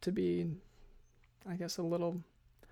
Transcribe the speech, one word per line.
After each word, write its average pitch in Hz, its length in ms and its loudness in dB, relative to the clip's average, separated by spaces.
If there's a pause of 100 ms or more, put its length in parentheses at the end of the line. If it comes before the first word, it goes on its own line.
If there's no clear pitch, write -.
to 180 100 2
be, 175 360 2 (1000)
I 175 60 -2
guess, 175 220 -4
a 180 60 -2
little, 170 380 0 (500)